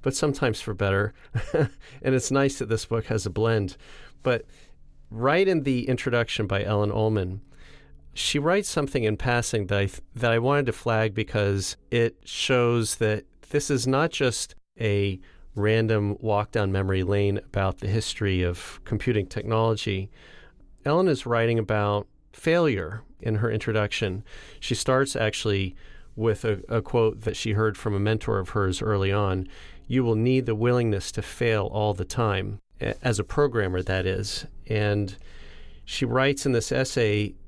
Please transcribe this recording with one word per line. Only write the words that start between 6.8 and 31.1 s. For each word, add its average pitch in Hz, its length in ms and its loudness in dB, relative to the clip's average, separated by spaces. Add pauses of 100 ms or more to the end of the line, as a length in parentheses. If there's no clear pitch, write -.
Ullman, 104 520 0 (720)
she - 240 -2
writes 175 300 2
something - 360 0
in 107 120 2
passing 120 500 0
that 101 120 0
I 98 80 2
th-, - 140 -8 (160)
that 117 160 2
I 117 60 4
wanted 135 280 2
to 120 60 0
flag 110 420 0
because 101 600 0 (140)
it 117 340 2
shows 120 720 2
that 107 280 0 (260)
this 147 180 0
is 131 160 2
not 139 280 2
just - 420 -2 (260)
a 101 380 0 (380)
random 107 640 2
walk 107 320 0
down 101 180 2
memory 95 320 2
lane 101 360 2
about 95 400 -2
the 101 100 -4
history 98 540 0
of - 420 -4
computing 107 420 0
technology. 110 800 -2 (760)
Ellen 170 240 2
is 143 180 0
writing 117 320 2
about 104 480 0 (260)
failure 113 680 0 (180)
in 110 140 -2
her 110 160 0
introduction. 107 720 -2 (380)
She - 160 -2
starts 135 400 2
actually 101 580 0 (400)
with 110 300 0
a, 104 240 0
a 117 120 0
quote 110 420 2
that 110 140 -2
she - 160 -2
heard 107 240 2
from 104 180 -4
a 98 60 0
mentor 107 380 0
of 92 120 -4
hers 95 300 0
early 98 300 2
on, 95 380 0 (400)
"You 123 160 2
will 113 100 4
need 123 320 4
the 113 80 0
willingness 113 580 2